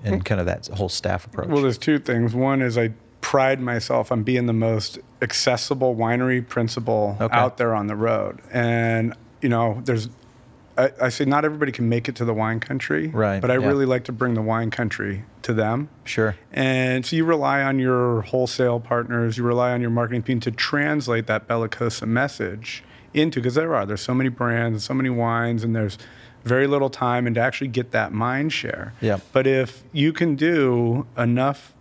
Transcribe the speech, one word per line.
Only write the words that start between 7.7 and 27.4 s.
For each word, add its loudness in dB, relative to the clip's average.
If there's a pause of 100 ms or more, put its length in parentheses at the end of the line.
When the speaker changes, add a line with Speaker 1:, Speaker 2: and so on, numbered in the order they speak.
Speaker 2:
on -2
the -4
road. 0 (120)
And, 0 (260)
you 0
know, 0
there's, -2 (680)
I, 4 (120)
I 4
say -2
not 2
everybody -2
can 0
make 0
it -6
to -4
the 0
wine 0
country, -2
Speaker 1:
Right, 0
Speaker 2:
but 2
I 4
Speaker 1:
yeah. 2
Speaker 2:
really 2
like 0
to -8
bring 0
the 0
wine 0
country -4 (180)
to 0
them. 0 (160)
Speaker 1:
Sure. 0 (160)
Speaker 2:
And 0
so -2
you 2
rely 2
on 2
your 2
wholesale 0
partners, 0
you 0
rely 2
on 0
your 0
marketing 0
team 0
to -4
translate 0
that 0
Bellicosa -2
message -4 (300)
into, 2
'cause 0
there 0
are, 0
there's -6
so -2
many 2
brands, -2
so -4
many 0
wines, 0
and 0
there's -2 (480)
very 4
little 2
time, 0
and 0
to 2